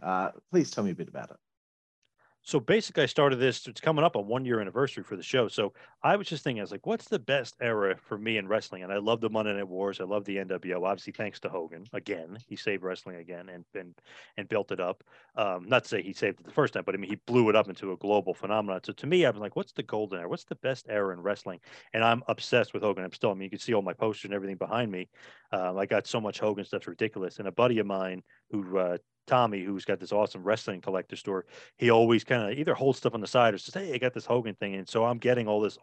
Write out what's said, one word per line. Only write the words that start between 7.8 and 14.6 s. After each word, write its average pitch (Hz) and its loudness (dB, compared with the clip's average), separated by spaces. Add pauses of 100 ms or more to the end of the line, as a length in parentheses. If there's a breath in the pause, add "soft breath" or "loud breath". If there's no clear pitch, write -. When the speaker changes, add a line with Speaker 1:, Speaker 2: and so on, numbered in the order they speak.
Speaker 2:
for - -8
me 110 -2
in 95 -4
wrestling?" 98 -2
And 92 -6
I 101 0
love 110 0
the 113 0
Monday 107 0
Night 98 -4
Wars. 95 -4
I 92 -6
love 101 -2
the 98 -4
N 92 -4
W 90 -4
O, 87 -2
obviously, 98 -4
thanks 104 -8
to 92 -6
Hogan. 85 -8
Again, 95 -6 (100)
he 104 -12
saved 98 -4
wrestling 92 -8
again 87 -14
and, 87 -16 (100)
and, 90 -12 (440 soft breath)
and 98 -8
built 104 0